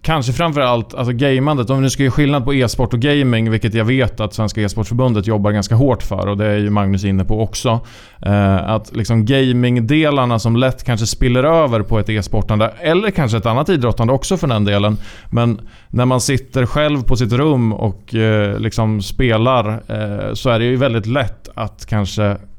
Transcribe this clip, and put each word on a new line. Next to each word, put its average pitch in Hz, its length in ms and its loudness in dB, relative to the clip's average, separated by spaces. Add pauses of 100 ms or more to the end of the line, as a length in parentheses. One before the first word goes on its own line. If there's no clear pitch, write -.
kanske 135 300 0
framförallt, 131 600 0
alltså, 127 200 -2
gamandet, 131 560 0
om 135 80 2
vi 135 40 2
nu 131 80 2
ska 135 140 -2
göra 131 80 2
skillnad 143 340 2
på 139 80 0
e-sport 127 400 0
och 120 60 0
gaming, 127 520 2
vilket 110 220 0
jag 113 120 0
vet 127 340 0
att 107 140 -4
Svenska 110 280 -4
e-sportförbundet 107 640 0
jobbar 107 240 0
ganska 104 240 0
hårt 123 280 2
för, 95 240 -4
och 101 100 -2
det 101 80 0
är 104 120 0
ju 104 120 0
Magnus 98 360 0
inne 95 200 0
på 110 160 0
också, 117 380 -2 (420)
eh, 98 480 2
att 110 260 -4
liksom 113 300 2
gamingdelarna 123 1120 2
som 117 160 0
lätt 127 280 0
kanske 117 240 -2
spiller 127 360 2
över 147 380 2
på 107 180 0
ett 101 100 -2
e-sportande, 107 680 0
eller 180 320 2
kanske 120 260 0
ett 110 80 -2
annat 120 240 0
idrottande 120 440 2
också 156 240 -2
för 160 100 -2
den 107 180 2
delen, 104 320 2 (320)
men 117 320 0 (260)
när 123 180 0
man 127 160 2
sitter 131 440 -2
själv 147 380 0
på 131 120 4
sitt 113 180 0
rum 127 400 2
och, - 420 -6
eh, 107 440 0
liksom 110 420 -2
spelar, 113 840 0
eh, 107 460 -6
så 110 160 -2
är 113 100 2
det 117 60 0
ju 127 100 0
väldigt 120 300 0
lätt 117 500 -4
att - 300 -10
kanske 101 520 -2 (220)